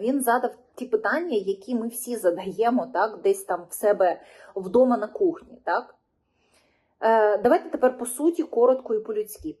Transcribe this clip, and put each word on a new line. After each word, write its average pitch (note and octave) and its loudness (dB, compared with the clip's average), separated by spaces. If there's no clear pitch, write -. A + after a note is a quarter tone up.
він C4 0
задав A#3+ 0
ті B3+ -12
питання, C#4 -2
які G3 -4
ми A3+ -4
всі A#3+ -8
задаємо, F#3 0
так, G3+ -2
десь G3 0
там F3 -6
в - -20
себе F#3 2
вдома A#3 2
на G#3+ -6
кухні, - -4
так? G3 -6
Е, G#3+ 4
давайте B3 2
тепер B3+ 0
по A#3+ -10
суті, D#4 -2
коротко B3+ 2
і G#3+ 0
по-людськи. G#3 -8